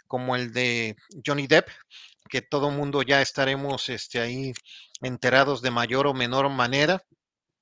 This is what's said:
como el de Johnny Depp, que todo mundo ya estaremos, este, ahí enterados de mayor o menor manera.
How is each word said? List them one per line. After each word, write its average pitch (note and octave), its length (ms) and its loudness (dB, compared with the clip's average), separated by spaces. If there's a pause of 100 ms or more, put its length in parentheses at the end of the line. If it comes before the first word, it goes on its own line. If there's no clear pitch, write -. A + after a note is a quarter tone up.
como B2+ 300 -2
el A#2+ 160 -6
de A#2 420 -2 (300)
Johnny C#3+ 200 -2
Depp, D#3 220 6 (600)
que B2+ 120 -4
todo D3 300 -2
mundo C#3+ 300 -2
ya C#3 200 4
estaremos, C3+ 680 -2
este, A#2+ 320 -6
ahí B2+ 320 -6 (480)
enterados B2+ 600 2
de B2 100 -2
mayor A#2+ 360 0
o C#3 60 0
menor C3 360 0
manera. C#3 540 2 (580)